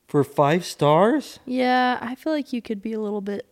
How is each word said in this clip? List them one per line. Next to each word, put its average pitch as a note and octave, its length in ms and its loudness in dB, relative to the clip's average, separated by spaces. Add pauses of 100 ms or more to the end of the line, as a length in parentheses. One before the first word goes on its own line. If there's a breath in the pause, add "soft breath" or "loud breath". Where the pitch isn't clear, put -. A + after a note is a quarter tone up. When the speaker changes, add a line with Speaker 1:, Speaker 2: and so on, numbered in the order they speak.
Speaker 1:
For D3 160 2
five D3+ 400 2
stars? F#3 840 2
Speaker 2:
Yeah, B3+ 540 0
I A#3+ 140 -10
feel D#4 200 -6
like D4 200 -4
you A#3+ 80 -6
could G#3 220 -8
be A3 100 -6
a G#3+ 60 -6
little G#3 220 -6
bit G3+ 300 -8